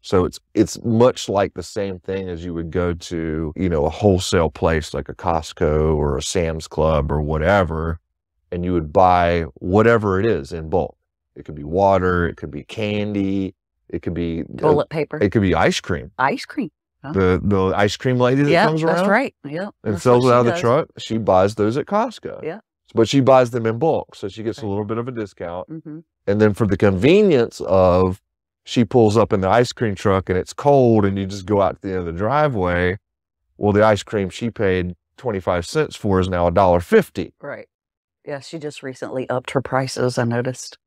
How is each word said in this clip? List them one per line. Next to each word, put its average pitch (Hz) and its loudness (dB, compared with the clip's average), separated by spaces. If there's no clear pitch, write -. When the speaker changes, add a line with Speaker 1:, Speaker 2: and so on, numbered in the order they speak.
Speaker 1:
So 92 2
it's, - -8
it's - 0
much 117 2
like 98 0
the - -12
same 98 -8
thing 95 -8
as 85 -8
you 87 -8
would 82 -8
go 87 -2
to, 82 -6
you 90 -2
know, 76 0
a 78 0
wholesale 92 2
place 80 -2
like 69 -8
a 73 -12
Costco 78 -2
or 71 -2
a 69 -6
Sam's 80 -4
Club 76 0
or 76 -2
whatever, 80 0
and 90 -6
you 90 -2
would 80 -2
buy 87 4
whatever 104 2
it 101 -2
is 80 -2
in 80 -10
bulk. 82 -2
It 69 -20
could - -14
be 71 -12
water, 90 2
it - -6
could 80 -12
be 73 -12
candy, 104 -4
it 87 -8
could 85 -6
be, 82 -4
uh, - -12
Speaker 2:
Toilet - 0
paper. 156 -8
Speaker 1:
it 104 2
could 104 2
be 92 2
ice 104 2
cream. 73 -6
Speaker 2:
Ice 139 -2
cream. 214 -8
Huh? 139 -12
Speaker 1:
The, 92 2
the 95 0
ice 101 0
cream 127 -2
lady 127 2
that 143 2
Speaker 2:
Yeah, 170 4
Speaker 1:
comes 160 0
Speaker 2:
that's 165 0
Speaker 1:
around 196 0
Speaker 2:
right. 240 0
Yeah, 165 -10
Speaker 1:
and 107 -4
Speaker 2:
that's 90 -6
Speaker 1:
sells 123 6
Speaker 2:
what 127 4
Speaker 1:
it - 6
Speaker 2:
she 120 6
Speaker 1:
out 123 6
of 120 4
the 117 2
Speaker 2:
does. - -4
Speaker 1:
truck, 127 2
she - -6
buys 101 4
those 110 0
at - -6
Costco. - -6
Speaker 2:
Yeah. 170 -10
Speaker 1:
But 113 4
she 139 2
buys 127 6
them 117 -4
in 113 -2
bulk, 135 -2
so - -12
she 101 -12
gets 107 -6
a - -12
Speaker 2:
Right. 107 -6
Speaker 1:
little 101 -4
bit 110 -6
of 117 -8
a 131 -10
discount. 98 -10
Speaker 2:
Mm-hmm. 156 -16
Speaker 1:
And 104 2
then 107 6
for 117 0
the 98 0
convenience 123 4
of, 92 4
she - 0
pulls 110 4
up 107 2
in 101 0
the 95 0
ice 120 4
cream 107 -4
truck 95 0
and 92 0
it's - -6
cold 123 4
and 98 2
you 98 -4
just 95 -12
go 101 2
out 82 -2
to - -
the 101 -8
end 92 -4
of 87 -6
the 82 -6
driveway, 95 0
well, 104 0
the 104 6
ice 107 4
cream 98 -4
she 117 -8
paid 92 -2
twenty-five 92 -4
cents - -4
for 98 0
is 92 0
now 87 0
a 87 2
dollar 90 4
fifty. 170 0
Speaker 2:
Right. 131 -14
Yeah, 143 -10
she 165 -14
just 147 -10
recently 131 -8
upped 123 -4
her - 0
prices, 127 -2
I 123 2
noticed. 120 -4